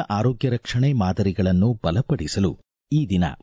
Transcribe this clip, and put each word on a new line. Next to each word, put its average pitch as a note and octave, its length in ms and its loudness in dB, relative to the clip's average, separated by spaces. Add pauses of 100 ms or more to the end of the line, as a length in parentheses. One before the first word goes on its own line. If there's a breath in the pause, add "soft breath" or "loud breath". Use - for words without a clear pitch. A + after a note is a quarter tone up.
ಆರೋಗ್ಯ A#2+ 400 0
ರಕ್ಷಣೆ B2 440 0
ಮಾದರಿಗಳನ್ನು F#2 800 2
ಬಲಪಡಿಸಲು F2 800 -2 (400)
ಈ D3 180 0
ದಿನ F2+ 140 2 (200)